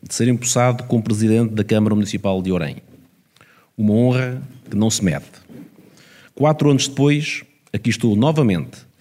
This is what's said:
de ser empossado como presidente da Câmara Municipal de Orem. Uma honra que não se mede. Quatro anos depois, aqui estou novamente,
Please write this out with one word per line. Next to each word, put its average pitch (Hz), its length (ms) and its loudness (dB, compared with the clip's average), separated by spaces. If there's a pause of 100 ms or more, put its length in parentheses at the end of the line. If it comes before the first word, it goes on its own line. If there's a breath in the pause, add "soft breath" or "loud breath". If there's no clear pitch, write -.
de - 100 -12
ser 117 140 0
empossado 123 560 0
como 117 180 0
presidente 110 520 2
da 107 100 -2
Câmara 107 320 2
Municipal 98 460 -2
de 92 100 -4
Orem. 82 260 -4 (1000 soft breath)
Uma 107 160 2
honra 127 480 0 (280)
que - 60 -8
não 110 140 2
se - 120 -4
mede. 78 220 -2 (1120 loud breath)
Quatro 147 340 2
anos 135 200 2
depois, 147 560 -2 (260)
aqui 107 180 -4
estou 113 240 0
novamente, 113 680 0 (220 soft breath)